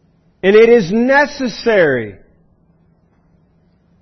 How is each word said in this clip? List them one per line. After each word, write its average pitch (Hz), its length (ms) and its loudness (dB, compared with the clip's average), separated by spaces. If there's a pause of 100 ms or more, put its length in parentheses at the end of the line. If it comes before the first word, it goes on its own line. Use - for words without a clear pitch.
(420)
And 196 120 2
it 226 140 6
is 214 240 0
necessary. 220 1300 -2 (1800)